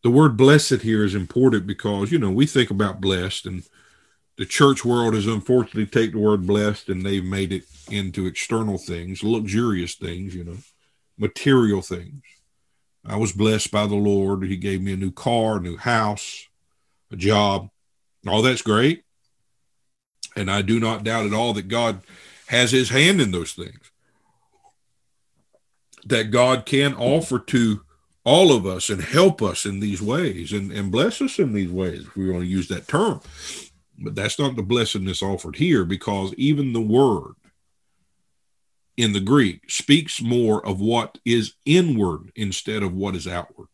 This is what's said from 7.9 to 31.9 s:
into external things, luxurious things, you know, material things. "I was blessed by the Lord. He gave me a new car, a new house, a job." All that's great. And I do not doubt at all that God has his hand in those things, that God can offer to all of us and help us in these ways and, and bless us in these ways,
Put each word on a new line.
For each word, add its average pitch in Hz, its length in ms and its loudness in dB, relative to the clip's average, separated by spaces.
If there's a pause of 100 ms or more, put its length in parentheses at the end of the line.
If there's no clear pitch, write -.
into 95 360 -4
external 104 520 -4
things, 90 460 -10
luxurious 107 720 -2
things, 90 380 -10
you 87 100 -12
know, 85 140 -14 (600)
material 107 640 2
things. 90 400 -12 (800)
"I 104 120 -8
was 104 160 -2
blessed 107 380 0
by 107 160 0
the 104 100 -2
Lord. 98 480 0
He 92 120 -4
gave 95 240 -4
me 98 120 -4
a 92 40 -4
new 95 140 -4
car, 110 480 0
a - 20 -4
new 87 160 -10
house, 110 720 -2 (640)
a 104 60 -14
job." 98 540 2 (560)
All 101 140 2
that's 123 220 2
great. 117 420 2 (1300)
And 98 160 -6
I 101 120 0
do 113 180 0
not 110 240 -2
doubt 110 220 -2
at 104 80 -2
all 117 180 0
that 98 160 -6
God 113 340 -2 (440)
has 120 260 2
his 127 160 4
hand 156 320 4
in 110 100 2
those 87 220 -6
things, - 380 -16 (2250)
that 110 240 0
God 123 340 2
can 139 300 0
offer 127 440 0
to 113 460 0 (400)
all 165 260 8
of 113 140 4
us 92 240 -4
and 95 140 -2
help 156 400 4
us 92 240 -2
in 98 140 -6
these 101 200 -4
ways 104 540 -4
and, 98 180 -6
and 101 180 -6
bless 147 300 0
us - 180 -4
in 139 140 0
these 98 180 -2
ways, 87 360 -4